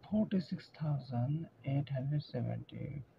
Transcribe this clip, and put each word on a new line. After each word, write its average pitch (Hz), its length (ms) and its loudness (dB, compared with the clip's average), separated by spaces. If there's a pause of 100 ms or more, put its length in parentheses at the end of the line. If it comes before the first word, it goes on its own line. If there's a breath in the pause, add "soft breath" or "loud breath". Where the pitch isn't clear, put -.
फ़ोर्टी 208 380 2
सिक्स - 300 -4
थाउजेंड 139 720 0 (220)
एट 139 240 2
हंड्रेड 139 300 0
सेवेंटी 117 680 -4 (320)